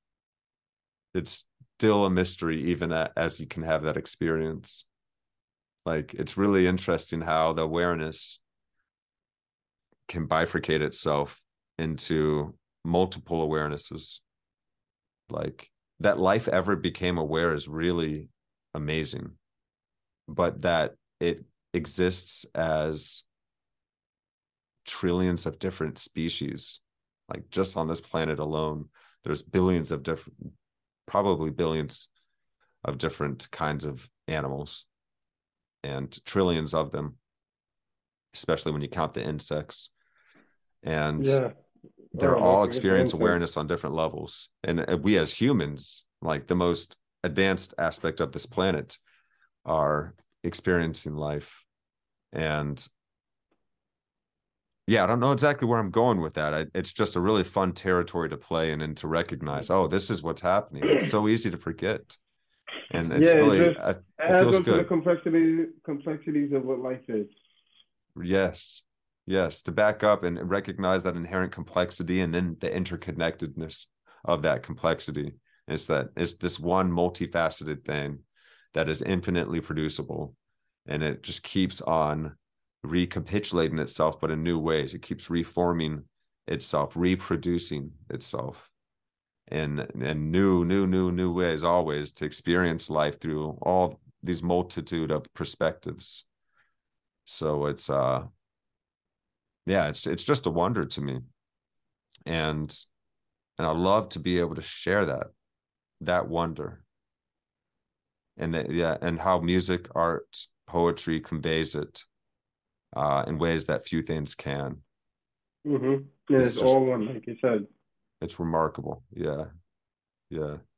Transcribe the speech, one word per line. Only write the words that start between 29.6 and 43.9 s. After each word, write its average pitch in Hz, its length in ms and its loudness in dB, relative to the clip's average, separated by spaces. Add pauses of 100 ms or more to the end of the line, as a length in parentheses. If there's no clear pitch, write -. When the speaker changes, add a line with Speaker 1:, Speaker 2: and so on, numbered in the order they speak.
Speaker 1:
of 71 120 -6
different, - 340 -6 (680)
probably 90 420 0
billions 78 600 -2 (760)
of 67 140 -6
different 71 540 -4
kinds 76 320 -4
of 69 260 -10 (180)
animals, 73 580 -6 (1000)
and - 420 -8
trillions 85 480 0
of 78 180 0
them, 71 260 -6 (1160)
especially - 380 -2
when 76 100 -2
you 69 60 -6
count 78 260 -4
the 53 100 -6
insects. 76 640 -6 (960)
And 78 420 0
Speaker 2:
Yeah. 131 280 2 (600)
Speaker 1:
they're 90 240 2
Speaker 2:
Oh, - 40 2
Speaker 1:
all 90 140 6
Speaker 2:
don't 101 60 6
forget - 20 -
the 95 40 2
Speaker 1:
experience 95 420 4
Speaker 2:
insects. - 120 -2
Speaker 1:
awareness 87 360 2
on 76 100 -2
different 76 280 -4